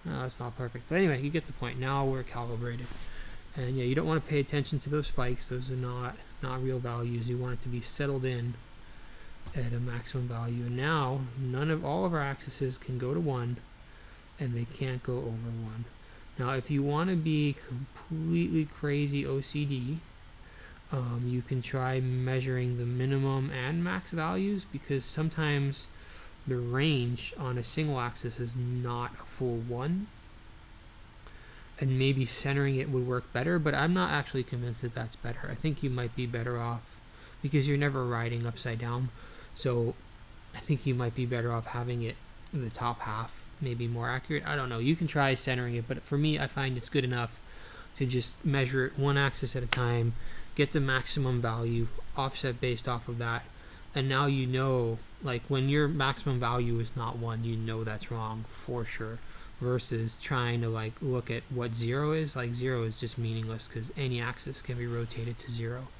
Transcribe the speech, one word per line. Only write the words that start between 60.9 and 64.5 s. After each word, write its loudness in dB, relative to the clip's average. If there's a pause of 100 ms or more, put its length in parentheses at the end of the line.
look 0
at -2
what -2
zero 2
is. 0
Like, -2
zero 0
is -2
just -4
meaningless -2
'cause -6
any 0
axis -6